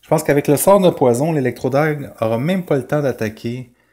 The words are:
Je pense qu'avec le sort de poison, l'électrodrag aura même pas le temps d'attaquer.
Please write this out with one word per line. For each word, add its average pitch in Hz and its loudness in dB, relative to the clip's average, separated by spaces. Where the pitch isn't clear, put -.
Je - -20
pense 156 2
qu'avec 147 0
le 139 4
sort 196 4
de 180 6
poison, 139 2
l'électrodrag 139 -2
aura 113 -2
même 175 -2
pas 151 0
le 131 -4
temps 147 -2
d'attaquer. 120 -6